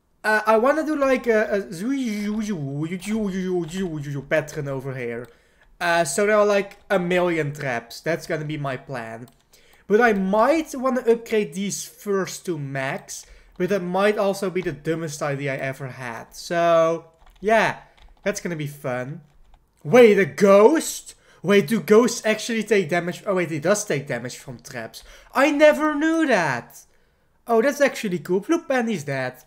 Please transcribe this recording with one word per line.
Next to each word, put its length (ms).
Uh, 240
I 120
wanna 280
do, 120
like, 300
a, 220
a 220
zoo, 260
zoo, 440
zoo, 20
zoo, 560
zoo, 320
zoo, 380
zoo, 340
zoo, 80
zoo 120
pattern 440
over 280
here. 320
Uh, 240
so 220
there 100
are, 100
like, 340
a 100
million 540
traps. 480
That's 260
gonna 180
be 120
my 180
plan. 540
But 140
I 100
might 640
wanna 340
upgrade 440
these 320
first 640
to 100
max, 680
but 120
that 120
might 360
also 320
be 120
the 120
dumbest 480
idea 320
I 40
ever 300
had. 480
So, 680
yeah, 380
that's 180
gonna 160
be 100
fun. 540
Wait, 340
a 80
ghost? 880
Wait, 260
do 140
ghosts 440
actually 380
take 260
damage? 360
Oh 100
wait, 160
he 80
does 240
take 240
damage 300
from 220
traps. 440
I 180
never 420
knew 340
that. 520
Oh, 160
that's 200
actually 380
cool. 220
Bloop, 280
and 180
he's 160
dead. 440